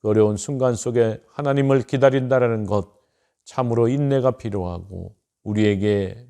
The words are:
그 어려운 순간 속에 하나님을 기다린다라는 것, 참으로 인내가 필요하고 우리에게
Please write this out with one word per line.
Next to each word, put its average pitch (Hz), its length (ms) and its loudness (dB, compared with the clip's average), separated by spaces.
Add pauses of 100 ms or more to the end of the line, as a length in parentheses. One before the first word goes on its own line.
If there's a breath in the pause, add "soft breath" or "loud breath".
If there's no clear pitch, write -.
그 104 80 -4
어려운 107 280 4
순간 127 380 -2
속에 113 540 -2
하나님을 139 540 0
기다린다라는 127 800 0
것, 98 280 -4 (520)
참으로 117 420 0
인내가 135 500 0
필요하고 92 760 -10 (280)
우리에게 104 880 0